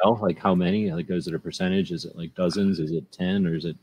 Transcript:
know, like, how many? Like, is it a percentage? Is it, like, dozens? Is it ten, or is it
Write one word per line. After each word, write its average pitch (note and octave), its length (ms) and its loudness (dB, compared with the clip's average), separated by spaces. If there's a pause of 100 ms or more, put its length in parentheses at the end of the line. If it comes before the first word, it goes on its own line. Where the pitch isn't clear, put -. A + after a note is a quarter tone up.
know, G#2 100 6
like, G2+ 260 0
how F#2+ 160 2
many? F#2 360 2
Like, E2 180 -4
is F2+ 180 -2
it E2 60 -2
a E2 60 -4
percentage? F#2 520 -2
Is E2 140 -6
it, E2 100 -14
like, E2 180 -10
dozens? F#2 460 0
Is D#2 120 -2
it E2 200 -4
ten, F#2 340 0
or E2 100 2
is D#2 100 -4
it D#2+ 180 -4